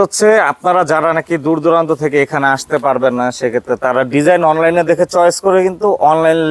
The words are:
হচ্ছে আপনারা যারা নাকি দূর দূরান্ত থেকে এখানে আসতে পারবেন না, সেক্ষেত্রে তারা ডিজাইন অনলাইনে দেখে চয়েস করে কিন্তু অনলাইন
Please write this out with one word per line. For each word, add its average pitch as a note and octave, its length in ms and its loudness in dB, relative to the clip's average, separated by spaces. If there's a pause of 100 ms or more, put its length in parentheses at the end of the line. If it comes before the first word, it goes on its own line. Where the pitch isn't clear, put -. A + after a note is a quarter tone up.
হচ্ছে G#3 240 0 (240)
আপনারা F3+ 300 0 (100)
যারা D#3 260 0
নাকি E3 200 -6
দূর D#3 260 -2
দূরান্ত E3 280 2 (100)
থেকে D3 240 -2
এখানে C#3 300 -2
আসতে D3+ 300 -4
পারবেন B2+ 340 0
না, B2 120 -2
সেক্ষেত্রে B2 440 -4
তারা B2+ 260 -2 (120)
ডিজাইন E3 280 2 (100)
অনলাইনে E3 380 0
দেখে E3+ 160 0 (100)
চয়েস F3 300 2
করে F#3+ 220 2
কিন্তু F#3+ 200 -4 (240)
অনলাইন D#3+ 280 2 (120)